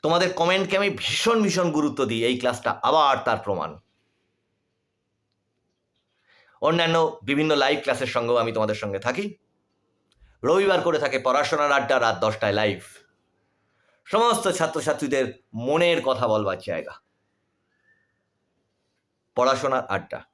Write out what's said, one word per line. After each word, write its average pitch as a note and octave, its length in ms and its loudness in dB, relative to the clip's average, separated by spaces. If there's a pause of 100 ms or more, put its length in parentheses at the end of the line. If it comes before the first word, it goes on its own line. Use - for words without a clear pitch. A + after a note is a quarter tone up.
তোমাদের F3+ 320 2
কমেন্টকে F#3 440 0
আমি G3+ 120 2
ভীষণ, - 520 0
ভীষণ F3 300 0
গুরুত্ব D3 340 0
দিই, A2+ 200 -2
এই B2 140 0
ক্লাসটা A#2+ 440 -2
আবার C#3 340 4
তার A2+ 200 -2
প্রমাণ। E2+ 420 -6 (2750)
অন্যান্য E3 640 2
বিভিন্ন D3 320 2
লাইভ C#3 280 2
ক্লাসের B2+ 240 -2
সঙ্গেও A#2+ 280 0
আমি A#2 160 2
তোমাদের G#2+ 240 0
সঙ্গে G2+ 240 -6
থাকি। F#3+ 360 -4 (1080)
রবিবার F#3 380 4
করে D#3+ 180 0
থাকে C3+ 200 -2
পড়াশোনার C#3+ 520 0
আড্ডা, C3+ 280 2
রাত A2+ 200 0
দশটায় G#2+ 340 0
লাইভ। G#2 300 -2 (1200)
সমস্ত A3 420 0
ছাত্রছাত্রীদের D3+ 880 -2 (200)
মনের D#3 480 0
কথা B2+ 260 0
বলবার G2 320 0
জায়গা, D#2+ 320 -8 (2500)
পড়াশোনার C3 520 0
আড্ডা। - 460 -8